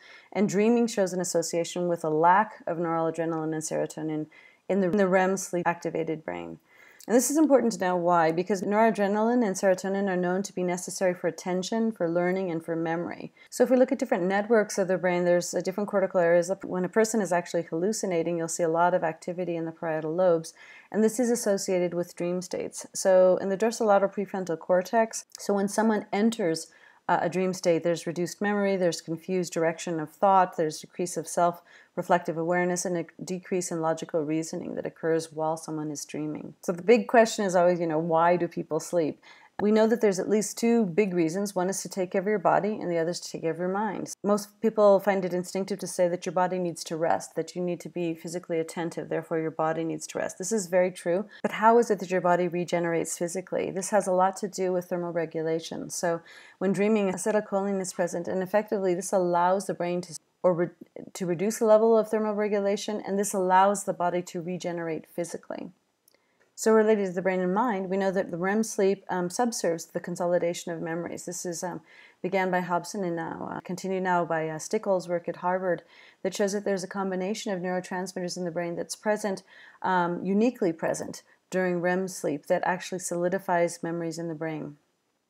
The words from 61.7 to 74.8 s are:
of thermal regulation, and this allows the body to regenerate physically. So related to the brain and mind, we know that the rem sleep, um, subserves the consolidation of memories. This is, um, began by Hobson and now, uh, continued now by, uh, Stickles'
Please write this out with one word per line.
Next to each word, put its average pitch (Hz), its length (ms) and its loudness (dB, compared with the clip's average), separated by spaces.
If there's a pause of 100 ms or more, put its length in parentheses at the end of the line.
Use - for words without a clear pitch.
of 214 100 2
thermal 214 260 0
regulation, 208 680 0
and 196 140 -2
this 202 160 -2
allows 190 480 4
the 190 100 -2
body 175 300 -2
to 180 180 -10
regenerate 170 720 -6
physically. - 600 -8 (800)
So - 180 2
related 214 340 4
to 185 60 -4
the 180 100 -4
brain 185 160 0
and 180 160 0
mind, 202 340 0
we 190 80 -2
know 196 140 0
that 180 220 -2
the 170 40 -4
rem 196 280 0
sleep, 196 440 0
um, 180 220 -2
subserves 196 560 -2
the 180 140 -8
consolidation 175 720 -2
of 165 100 -8
memories. 170 420 -8
This 180 220 -10
is, 170 160 -6
um, 170 200 -8 (380)
began 190 300 0
by 180 120 2
Hobson 175 420 -4
and 170 100 -2
now, - 340 -8
uh, - 120 -10
continued 185 420 -6
now 180 220 2
by, 160 240 -2
uh, 156 100 -6
Stickles' 190 500 -2